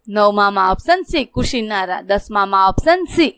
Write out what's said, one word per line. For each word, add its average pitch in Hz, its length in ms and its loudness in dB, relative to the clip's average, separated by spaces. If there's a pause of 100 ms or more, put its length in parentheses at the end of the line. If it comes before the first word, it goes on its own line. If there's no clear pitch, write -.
નવમામાં 202 640 2
ઓપ્શન 339 320 0
સી, 294 220 -4
કુશીનારા. 214 760 -4
દસમામાં 196 680 0
ઓપ્શન 339 380 0
સી, 311 300 0